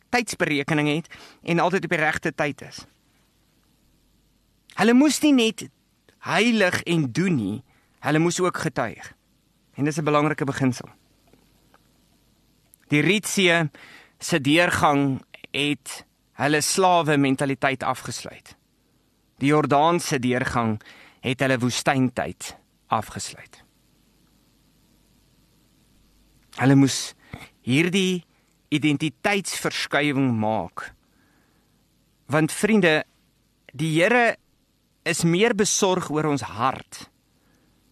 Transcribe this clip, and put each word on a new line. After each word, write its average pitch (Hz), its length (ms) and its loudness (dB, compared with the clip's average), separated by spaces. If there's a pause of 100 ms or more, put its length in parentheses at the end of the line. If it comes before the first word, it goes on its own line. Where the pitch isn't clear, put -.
tydsberekening 151 840 -2
het 165 120 -6 (360)
en 170 160 -2
altyd 170 240 0
op 170 60 -8
die 175 100 -2
regte 156 360 -2
tyd 147 260 -4
is." - 240 -18 (1900)
Hulle 220 180 4
moes 269 260 4
nie 294 140 4
net 226 340 2 (520)
heilig 190 640 2
en 160 280 0
doen 175 240 0
nie, 107 280 -4 (360)
hulle 147 200 0
moes 170 200 0
ook 180 180 -2
getuig. - 560 -8 (680)
En 139 60 -2
dis 147 120 -4
'n 165 60 -4
belangrike 151 420 0
beginsel. 131 440 -2 (2000)
Die 147 140 2
Rietsee 170 680 2 (480)
se 165 240 -2
deurgang 147 800 2 (300)
het - 540 -6 (280)
hulle 143 280 0
slawe 170 560 2
mentaliteit 135 640 -2
afgesluit. - 720 -10 (800)
Die 135 100 -2
Jordaan 151 520 4
se 151 200 -4
deurgang 123 640 -2 (380)
het 127 200 -4
hulle 131 180 2
woestyntyd 123 1000 -2 (300)
afgesluit. - 760 -8 (3000)
Hulle 135 200 4
moes - 380 2 (480)
hierdie 175 640 0 (420)
identiteitsverskuiwing 147 1700 -2
maak. 107 540 -4 (1300)
Want 151 260 0
vriende, 180 520 2 (720)
die 156 280 -2
Here 233 360 2 (640)
is 170 200 -2
meer 190 320 2
besorg 185 540 0
oor 151 160 -2
ons 143 160 -2
hart. - 680 -8 (840)